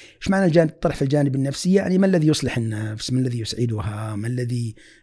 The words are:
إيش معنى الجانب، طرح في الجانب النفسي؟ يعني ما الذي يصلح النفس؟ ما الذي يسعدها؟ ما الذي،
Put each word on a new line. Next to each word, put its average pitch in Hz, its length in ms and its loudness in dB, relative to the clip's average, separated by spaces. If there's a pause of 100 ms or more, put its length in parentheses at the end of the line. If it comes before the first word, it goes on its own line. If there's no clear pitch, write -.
(180)
إيش - 120 -10
معنى 196 160 4
الجانب، 160 260 6
طرح - 260 -2
في - 60 -2
الجانب 139 320 2
النفسي؟ 135 380 -2
يعني 190 260 2
ما 196 80 4
الذي 180 200 4
يصلح 147 300 0
النفس؟ 110 560 -4
ما 127 80 0
الذي 123 200 -2
يسعدها؟ 107 760 -4
ما 104 100 -6
الذي، 120 480 -4 (280)